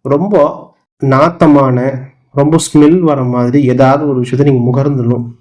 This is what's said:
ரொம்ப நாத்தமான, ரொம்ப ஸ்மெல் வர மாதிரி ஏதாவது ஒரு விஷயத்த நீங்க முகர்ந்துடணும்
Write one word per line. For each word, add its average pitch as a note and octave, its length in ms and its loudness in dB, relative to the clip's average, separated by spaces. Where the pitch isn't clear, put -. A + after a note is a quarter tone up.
ரொம்ப D3 720 -2
நாத்தமான, C3+ 960 0
ரொம்ப D3+ 260 0
ஸ்மெல் D#3 260 4
வர D3 240 -2
மாதிரி B2 400 0
ஏதாவது C3 460 0
ஒரு B2+ 120 -2
விஷயத்த B2+ 220 -2
நீங்க B2+ 280 0
முகர்ந்துடணும் B2 540 -2